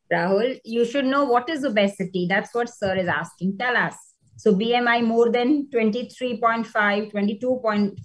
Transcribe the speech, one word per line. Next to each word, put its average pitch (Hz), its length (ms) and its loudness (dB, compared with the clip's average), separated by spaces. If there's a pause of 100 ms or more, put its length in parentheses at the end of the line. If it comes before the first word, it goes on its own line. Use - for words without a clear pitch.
(140)
Rahul, 196 500 0
you 233 220 0
should 262 200 -2
know 285 200 2
what 240 240 2
is 294 140 -4
obesity. 196 640 0
That's 208 240 -2
what 233 160 -2
sir 190 260 -4
is 185 120 -2
asking. 175 500 -4
Tell 247 180 -2
us. 175 200 -2 (420)
So 214 160 4
B 226 220 2
M 240 120 2
I 240 140 2
more 233 300 2
than 254 400 2
twenty-three 220 680 -2
point 226 280 0
five, 208 420 0
twenty-two 214 540 -2
point 208 420 0